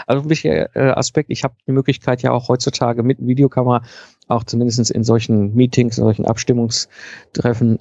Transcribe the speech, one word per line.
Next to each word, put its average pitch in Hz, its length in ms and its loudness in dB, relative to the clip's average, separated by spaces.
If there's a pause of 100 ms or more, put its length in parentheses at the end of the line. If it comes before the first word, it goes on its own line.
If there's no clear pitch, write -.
also 139 160 0
ein 151 60 -2
wichtiger, 147 440 -2
äh, 131 160 2
Aspekt, - 400 -2
ich 139 140 -6
hab 131 100 -4 (120)
die 135 60 -2
Möglichkeit 131 500 -2
ja 123 100 2
auch 123 160 -2
heutzutage 120 560 -2
mit 127 200 -2
Videokamera 127 580 2 (440)
auch 117 160 -2
zumindest 117 480 -2
in 113 140 -2
solchen 110 500 2
Meetings, 123 440 2
in 117 60 2
solchen 110 220 2
Abstimmungstreffen, 117 1500 -2